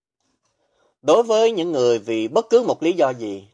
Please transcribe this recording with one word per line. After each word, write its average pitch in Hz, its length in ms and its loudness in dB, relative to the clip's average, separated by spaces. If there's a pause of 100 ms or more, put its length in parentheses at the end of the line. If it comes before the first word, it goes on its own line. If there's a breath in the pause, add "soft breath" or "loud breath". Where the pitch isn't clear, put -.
(1040)
Đối 170 200 4
với 226 300 2
những 175 200 -4
người 120 260 2
vì 110 300 -4
bất 208 220 -2
cứ 240 120 4
một 151 200 -4
lý 170 100 0
do 156 180 0
gì, 101 440 -10